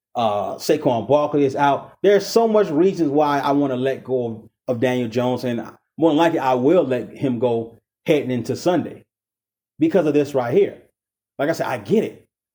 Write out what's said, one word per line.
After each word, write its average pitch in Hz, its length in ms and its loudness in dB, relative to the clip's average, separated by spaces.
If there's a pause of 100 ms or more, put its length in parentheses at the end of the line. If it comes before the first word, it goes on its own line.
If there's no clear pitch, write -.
(160)
Uh, 104 400 -2
Saquon 123 520 -2
Barkley 143 380 2
is 135 100 -2
out. 139 460 -2
There's 196 240 4
so 233 220 2
much 214 220 2
reasons 160 420 2
why 143 280 2
I 143 120 -2
wanna 139 240 2
let 131 280 -4
go 123 240 -2
of, 113 220 -12 (180)
of 123 120 -2
Daniel 123 300 0
Jones, 123 340 -2
and 120 180 -4 (360)
more 160 120 4
than 147 80 2
likely 160 220 2
I 131 140 0
will 143 300 4
let 123 320 -4
him 127 220 -2
go 117 400 -2 (280)
heading 131 260 0
into 120 240 -4
Sunday - 500 -2 (720)
because 160 280 2
of 151 80 0
this 147 200 0
right 123 200 -2
here. 185 280 0 (560)
Like 143 120 -2
I - 20 0
said, - 160 -4
I 127 100 -4
get 170 280 0
it. - 220 -14 (260)